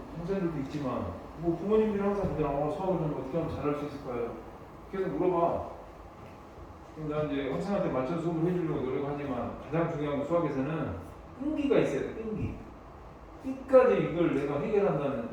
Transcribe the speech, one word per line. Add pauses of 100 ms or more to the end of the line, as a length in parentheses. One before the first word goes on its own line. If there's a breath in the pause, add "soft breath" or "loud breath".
(180)
선생님들도
있지만, (220)
뭐
부모님들이
항상
그냥,
"어,
수학을
좀
어떻게
하면
잘할
수
있을까요?" (640)
계속
물어봐. (1200)
그럼
난
이제
학생한테
맞춰
수업을
해주려고
노력하지만
가장
중요한
건
수학에서는 (480)
끈기가
있어야
돼,
끈기. (880)
끝까지
이걸
내가
해결한다는